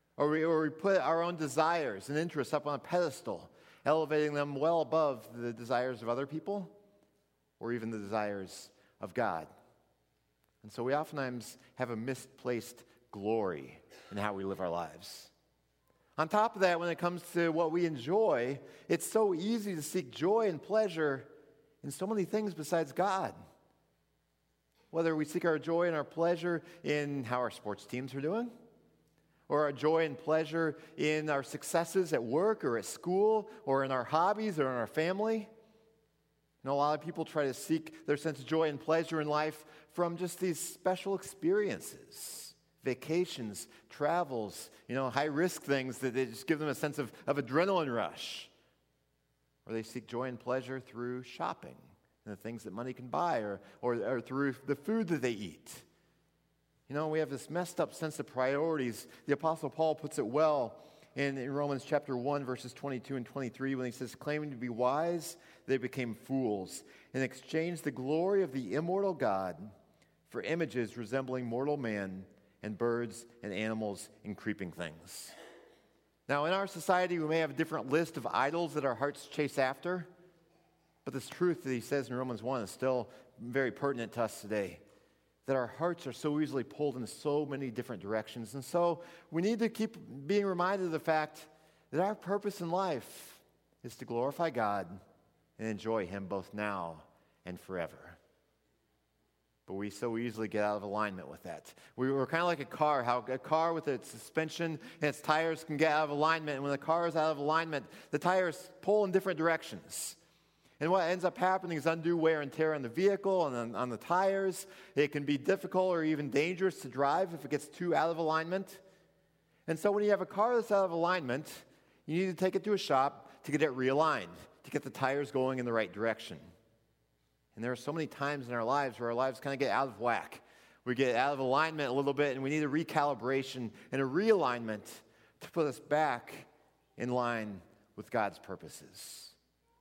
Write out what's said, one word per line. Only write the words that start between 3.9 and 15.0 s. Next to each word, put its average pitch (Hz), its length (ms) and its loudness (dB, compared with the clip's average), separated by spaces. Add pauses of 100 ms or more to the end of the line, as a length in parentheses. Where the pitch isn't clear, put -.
them 147 180 0
well 160 280 4
above 139 520 2
the 120 180 -4
desires 120 520 -2
of 113 60 -2
other 131 180 0
people 165 420 -6 (920)
or 117 140 -4
even 113 160 -4
the 113 80 -4
desires 101 720 -4 (320)
of 95 140 -10
God. 90 320 0 (1120)
And 110 100 -18
so 117 120 -6
we 131 100 0
oftentimes 139 640 -4 (180)
have 123 140 -2
a 117 60 -4
misplaced 123 880 -6 (280)
glory 98 680 -2 (320)
in 104 60 -8
how 104 160 0
we 95 100 -4
live 95 160 -4
our 92 100 -2
lives. 85 640 -8 (880)